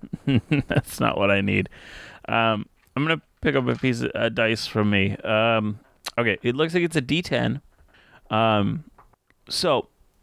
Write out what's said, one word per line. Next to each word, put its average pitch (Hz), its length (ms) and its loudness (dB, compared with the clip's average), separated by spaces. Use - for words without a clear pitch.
<laughs> - 0 -
That's - 760 0
not - 180 0
what 98 140 2
I 98 100 2
need. 98 280 0
Um, 113 380 0
I'm 139 100 -2
gonna 160 160 -2
pick 147 140 0
up 123 120 2
a 123 80 0
piece 120 260 0
of, 120 140 -2
uh, 113 140 0
dice 113 380 0
from 104 220 2
me. 101 280 2
Um, 110 600 0
okay, 113 260 0
it 120 120 0
looks 160 180 -2
like 175 100 2
it's 165 120 -4
a 151 60 2
D 147 200 -2
ten. 120 400 -2
Um, 110 560 2
so - 380 0